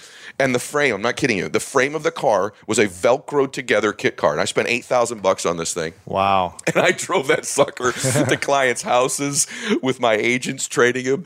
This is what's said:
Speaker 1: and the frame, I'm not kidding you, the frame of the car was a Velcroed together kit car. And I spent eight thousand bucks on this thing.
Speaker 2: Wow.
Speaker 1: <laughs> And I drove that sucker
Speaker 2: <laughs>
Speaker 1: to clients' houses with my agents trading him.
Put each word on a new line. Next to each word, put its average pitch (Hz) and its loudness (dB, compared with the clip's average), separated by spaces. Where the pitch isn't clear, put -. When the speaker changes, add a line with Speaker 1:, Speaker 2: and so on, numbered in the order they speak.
Speaker 1:
and 131 2
the 123 2
frame, 147 0
I'm 98 -4
not 120 0
kidding 123 0
you, 80 -2
the 107 0
frame 139 0
of 156 -6
the 160 0
car 107 0
was 107 -2
a 107 6
Velcroed 127 0
together 110 0
kit - -2
car. 78 2
And 78 -2
I 101 0
spent - 0
eight 120 -2
thousand 117 0
bucks 95 0
on 87 -2
this 82 -6
thing. 82 -6
Speaker 2:
Wow. 95 0
Speaker 1:
<laughs> - -6
And 170 0
I 180 4
drove 156 -2
that - 0
sucker 123 0
Speaker 2:
<laughs> - -
Speaker 1:
to 131 0
clients' 135 0
houses 135 0
with 131 -2
my 113 4
agents 120 -2
trading 123 2
him. 139 0